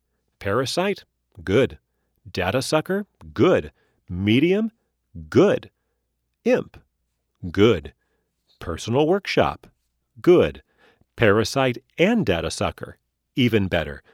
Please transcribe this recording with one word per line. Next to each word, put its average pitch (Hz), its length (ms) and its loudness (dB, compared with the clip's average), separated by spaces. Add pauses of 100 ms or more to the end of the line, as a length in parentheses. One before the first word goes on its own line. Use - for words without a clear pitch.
(380)
Parasite? 135 680 -4 (380)
Good. 101 360 0 (500)
Data 95 320 -2
Sucker? 185 460 -4 (260)
Good. 110 380 2 (380)
Medium? 139 640 0 (560)
Good. 165 420 2 (720)
Imp? - 340 -2 (720)
Good. 95 440 2 (680)
Personal 113 480 -4
Workshop? - 600 -2 (540)
Good. 110 420 2 (520)
Parasite 113 640 0 (180)
and 202 280 0
Data 82 260 -2
Sucker. - 460 -8 (380)
Even 113 320 2
better. 76 360 -4 (100)